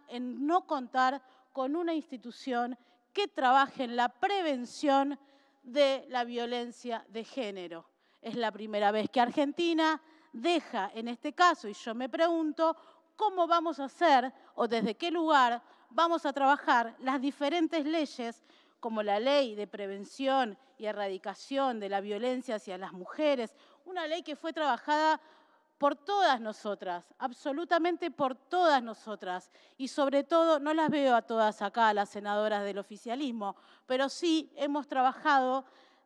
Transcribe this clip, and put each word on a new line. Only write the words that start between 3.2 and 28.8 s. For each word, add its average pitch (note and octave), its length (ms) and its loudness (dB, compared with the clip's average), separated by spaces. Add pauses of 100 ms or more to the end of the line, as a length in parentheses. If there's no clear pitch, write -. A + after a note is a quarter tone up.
trabaje C4+ 560 2
en A#3+ 120 -6
la A#3+ 140 2
prevención C#4+ 1080 0 (440)
de C4+ 480 2
la B3 120 -2
violencia A#3+ 840 -6
de G#3+ 160 -10
género. F#3 640 -10 (320)
Es A3+ 160 -8
la A3+ 160 -2
primera G#3 400 0
vez G#3+ 160 0
que B3 140 2
Argentina D#4 800 0 (320)
deja, A#3 580 -2
en A3+ 160 -8
este B3 240 -8
caso, F4 340 4
y G#3 60 -8
yo A3 220 -8
me B3 160 -6
pregunto, D#4+ 640 0 (400)
¿cómo F#4 300 2
vamos E4 340 0
a C#4 40 -6
hacer C4 500 2 (200)
o A#3 140 0
desde A3 280 -2
qué E4+ 140 -4
lugar C#4+ 520 2 (260)
vamos D#4+ 380 0
a C#4 80 -2
trabajar C4+ 640 2
las C4 240 -2
diferentes C#4+ 640 0
leyes, C#4+ 580 -4 (340)
como A3 240 -4
la G#3 160 0
Ley C4 360 2
de G#3 120 -8
Prevención G#3 920 -4 (180)
y A3 80 -12
Erradicación G#3 960 -4
de G3 80 -6
la G3 140 -2
Violencia A#3 540 -4
hacia G3 200 -10
las F3+ 160 -12
Mujeres? B3 600 -2 (320)
Una F4 200 -6
ley D#4+ 160 -4
que D4 140 -10
fue D#4+ 160 -8
trabajada D4+ 720 2 (560)
por C#4+ 160 2
todas E4+ 460 2
nosotras, G3 640 -8 (140)
absolutamente D#4+ 920 -2
por C4 240 -2
todas D#4+ 480 2